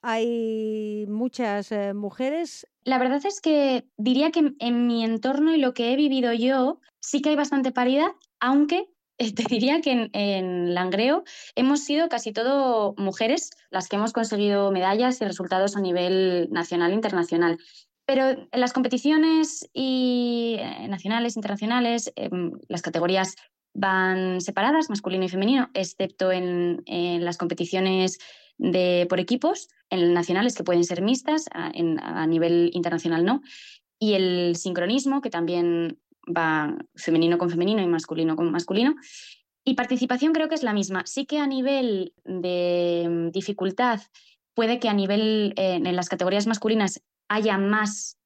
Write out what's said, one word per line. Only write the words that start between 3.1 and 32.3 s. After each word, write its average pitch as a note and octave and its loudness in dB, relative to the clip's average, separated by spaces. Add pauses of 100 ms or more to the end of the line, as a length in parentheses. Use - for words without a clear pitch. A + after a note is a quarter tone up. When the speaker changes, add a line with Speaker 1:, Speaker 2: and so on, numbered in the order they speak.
Speaker 2:
es G4 -4
que C#4 2 (120)
diría B3+ 2
que E4+ 0
en, C#4+ 2
en A#3+ 0
mi A#3 0
entorno C4+ 2
y D#4 4
lo B3+ 2
que A#3 0
he C4 2
vivido C4 2
yo, B3+ 2 (200)
sí - -4
que D4 2
hay D4+ 4
bastante C#4 0
paridad, C4 2 (320)
aunque, D4 2 (300)
eh, A3 -2
te A#3 -2
diría B3+ 2
que D4 0
en, A#3 0
en F#3 0
Langreo G3 0 (320)
hemos C#4 2
sido D#4 0
casi A3+ -4
todo A#3 0
mujeres A3 -2 (180)
las F#3 -4
que G3+ -2
hemos A3 0
conseguido G3+ 2
medallas G#3 2
y A3 -2
resultados F#3+ -2
a G3+ -2
nivel F3+ 2
nacional E3+ 0
e G3 0
internacional. F3 0 (480)
Pero C4 2
en C4 -4
las B3 0
competiciones D4+ 2
y, B3 0
eh, - -8
nacionales, A3 -2
internacionales, A3+ -2
em, F3+ -4 (140)
las E3+ -6
categorías F#3 -2 (380)
van F#3 0
separadas, B3 0
masculino F#3 -2
y F3+ -4
femenino, G#3+ 0
excepto F#3 -2
en, F3 0
en F3 -2
las F3 -4
competiciones F#3 0 (380)
de, F3+ 2
por F#3 0
equipos, B3+ -2 (200)
en F3 4
nacionales F3 2
que - -8
pueden F3 4
ser F3 -2
mixtas, C4+ 0
a, E3+ -8
en, E3 -2
a - -4
nivel E3+ 4